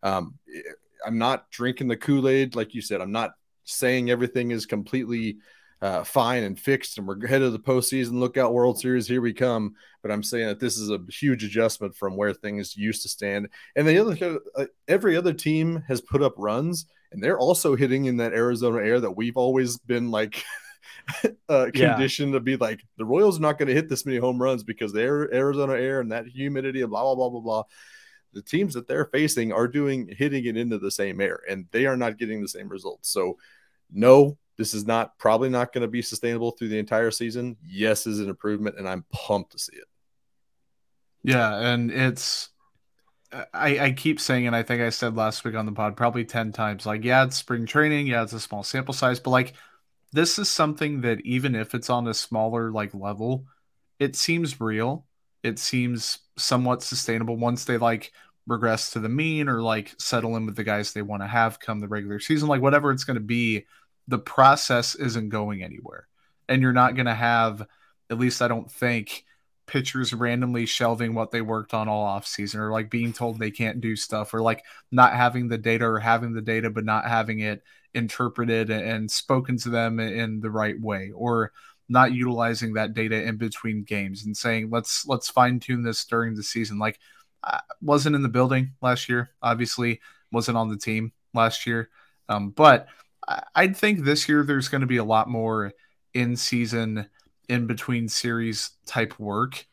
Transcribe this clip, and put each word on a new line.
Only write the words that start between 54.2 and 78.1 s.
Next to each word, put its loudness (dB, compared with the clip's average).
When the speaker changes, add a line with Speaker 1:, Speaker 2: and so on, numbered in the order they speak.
Speaker 3:
real. -2
It -2
seems -4
somewhat 0
sustainable -2
once -2
they, 0
like, 0
regress 2
to -2
the -2
mean 0
or, 2
like, 0
settle 0
in -2
with -6
the -4
guys -2
they -6
wanna -8
have 2
come -6
the -6
regular -6
season, 2
like, 4
whatever 6
it's -2
gonna -2
be, 0
the -2
process 6
isn't -2
going -4
anywhere. -16
And 4
you're 4
not 6
gonna 0
have, 2
at -4
least 0
I 2
don't -4
think, -4
pitchers -2
randomly 0
shelving 0
what -2
they -2
worked -4
on -2
all -2
off -4
season -6
or, -4
like, -2
being -2
told -6
they -4
can't -4
do -4
stuff -6
or, 0
like, 2
not 8
having 2
the -2
data 2
or 0
having 2
the -6
data 0
but -4
not 0
having 0
it -4
interpreted -2